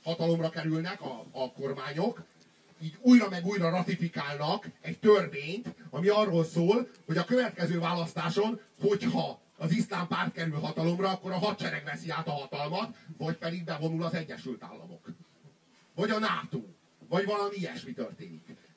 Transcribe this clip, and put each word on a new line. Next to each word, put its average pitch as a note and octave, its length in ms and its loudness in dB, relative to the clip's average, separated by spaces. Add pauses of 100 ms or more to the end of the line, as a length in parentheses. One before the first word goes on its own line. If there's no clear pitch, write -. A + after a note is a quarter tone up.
hatalomra E3 460 2
kerülnek E3 520 -2
a, B2+ 300 -10
a B2+ 200 -4
kormányok, C#3+ 720 -4 (580)
így D#3+ 200 -8
újra A#3+ 280 10
meg F3 160 -4
újra F#3 240 2
ratifikálnak E3+ 1000 -2 (120)
egy E3 180 -8
törvényt, F3 680 4 (220)
ami E3+ 180 -2
arról G3+ 380 4
szól, F#3 420 4 (180)
hogy E3 120 -2
a F3 80 2
következő F3 540 0
választáson, E3+ 800 0 (220)
hogyha G3+ 600 2 (160)
az D#3+ 140 -2
iszlám F3 360 0
párt - 260 0
kerül D#3+ 260 -4
hatalomra, E3 500 0
akkor F#3+ 220 -4
a F#3 60 -2
hadsereg E3 460 -2
veszi E3 260 -8
át D#3+ 180 -4
a E3 40 -4
hatalmat, D3+ 640 -4 (220)
vagy D#3+ 200 -4
pedig E3+ 260 -6
bevonul D#3+ 400 -2
az E3 100 -2
Egyesült C3 500 -8
Államok. - 440 -18 (880)
Vagy G3+ 140 0
a A3 100 0
nato. - 420 -2 (480)
Vagy F#3+ 160 2
valami G3+ 300 -2
ilyesmi - 380 -8
történik. - 500 -10 (340)